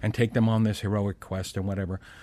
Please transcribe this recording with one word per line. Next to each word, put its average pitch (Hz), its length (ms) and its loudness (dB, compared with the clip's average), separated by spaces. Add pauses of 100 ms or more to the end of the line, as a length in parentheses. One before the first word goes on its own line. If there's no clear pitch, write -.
and 107 120 0
take 117 200 2
them 113 160 4
on 110 140 4
this 107 160 0
heroic 101 400 -2
quest - 360 -8
and 98 120 -2
whatever. 95 320 -4 (240)